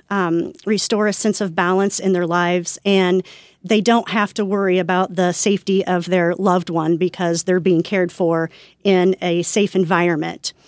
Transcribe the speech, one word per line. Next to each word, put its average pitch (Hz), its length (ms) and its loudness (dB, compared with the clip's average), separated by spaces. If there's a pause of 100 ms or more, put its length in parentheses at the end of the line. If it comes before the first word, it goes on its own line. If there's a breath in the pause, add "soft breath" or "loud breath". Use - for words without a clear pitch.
(100)
um, 170 420 -2 (140)
restore 214 400 0
a 208 60 0
sense 208 280 -2
of 185 140 -4
balance 190 440 0
in 190 140 0
their 175 140 0
lives, 175 580 -2
and 190 400 2 (440 loud breath)
they 220 120 2
don't 233 300 2
have 202 240 -2
to 214 100 -4
worry 190 340 0
about 180 380 -2
the 180 160 2
safety 196 520 0
of 175 220 -2
their 175 280 2
loved 185 360 0
one 165 260 0
because 170 480 -2
they're 185 160 2
being 170 220 2
cared 180 300 -2
for 165 380 0 (340 loud breath)
in 185 360 4
a 175 220 0
safe 202 340 0
environment. 170 760 0 (160 soft breath)